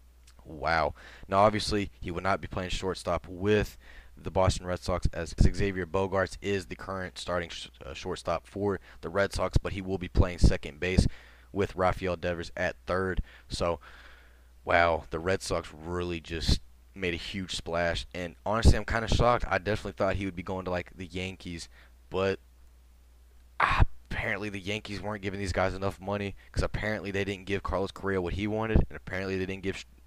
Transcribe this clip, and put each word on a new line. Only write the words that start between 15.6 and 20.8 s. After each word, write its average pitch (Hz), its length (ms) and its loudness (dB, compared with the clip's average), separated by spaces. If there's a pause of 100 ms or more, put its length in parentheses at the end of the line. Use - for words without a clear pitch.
really 87 480 -4
just 78 400 2 (340)
made 90 180 -2
a 85 40 -4
huge 92 360 -6
splash, 85 600 -2
and 90 220 -8 (100)
honestly, 110 320 6
I'm 104 80 -4
kinda 113 240 -2
shocked. 120 400 4
I 95 80 2
definitely 101 400 -2
thought 95 180 2
he 98 80 -2
would 92 140 -4
be 92 60 -6
going 92 200 -4
to, 90 80 -4
like, 90 240 -4